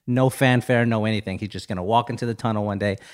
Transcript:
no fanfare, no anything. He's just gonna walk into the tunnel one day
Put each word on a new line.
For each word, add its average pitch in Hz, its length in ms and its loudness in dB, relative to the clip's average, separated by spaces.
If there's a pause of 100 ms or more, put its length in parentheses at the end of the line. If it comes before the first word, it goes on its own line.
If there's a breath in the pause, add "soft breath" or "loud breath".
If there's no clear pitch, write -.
no 127 240 4
fanfare, 127 560 2
no 113 200 0
anything. 98 340 -2
He's 104 100 -6
just - 180 -12
gonna 90 140 -4
walk 113 260 2
into 123 160 -6
the 117 100 -2
tunnel 107 300 -2
one 104 140 -2
day 101 180 0 (180 loud breath)